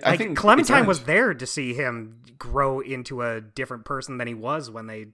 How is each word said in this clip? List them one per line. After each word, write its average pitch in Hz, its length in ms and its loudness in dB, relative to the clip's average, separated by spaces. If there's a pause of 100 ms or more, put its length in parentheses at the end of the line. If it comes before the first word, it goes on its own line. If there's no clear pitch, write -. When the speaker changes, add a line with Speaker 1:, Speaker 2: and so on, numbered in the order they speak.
Speaker 1:
I - 60 6
Speaker 2:
Like, 180 80 4
Speaker 1:
think 202 200 -2
Speaker 2:
Clementine 254 440 6
Speaker 1:
it's 214 40 4
Speaker 2:
was 180 140 2
Speaker 1:
right. 120 80 -10
Speaker 2:
there 196 260 4
to 127 100 -10
see 127 300 -6
him 117 480 -6 (160)
grow 135 400 0
into 127 440 -8
a 113 180 -4
different 117 440 -10
person 131 340 -8
than 120 100 -6
he 117 60 -8
was 123 360 -6
when 110 160 -12
they 110 280 -14